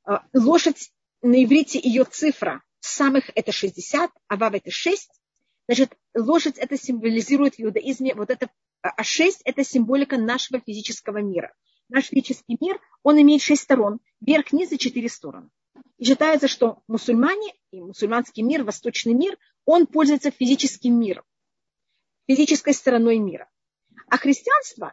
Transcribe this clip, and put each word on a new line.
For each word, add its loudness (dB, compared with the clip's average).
Э, -2
лошадь, 2
на 4
иврите 2
ее 2
цифра -4
самых – -2
это -4
шестьдесят, -4
а -4
вав – -2
это -8
шесть. -4
Значит, 0
лошадь – 0
это -6
символизирует -2
в -20
иудаизме, -4
вот -8
это, -6
а, -6
а -8
шесть 0
это -4
символика 0
нашего -4
физического -10
мира. -6
Наш -2
физический -4
мир, -6
он 6
имеет 8
шесть 2
сторон. 0
Верх, 0
низ -2
и -6
четыре -4
стороны. -14
И -12
считается, 2
что -2
мусульмане -2
и -18
мусульманский -6
мир, -2
восточный -4
мир, -2
он 4
пользуется 0
физическим 0
миром, -4
физической 2
стороной 2
мира. -6
А 0
христианство, -2